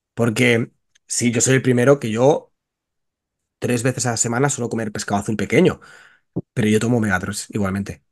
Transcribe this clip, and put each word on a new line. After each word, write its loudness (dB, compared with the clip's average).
Porque 2
sí, -2
yo 0
soy 2
el 2
primero 4
que -6
yo 0
tres -2
veces 0
a 0
la -4
semana 0
suelo -6
comer -6
pescado -4
azul -4
pequeño, 2
pero 0
yo 4
tomo 0
omega 0
tres -8
igualmente, -4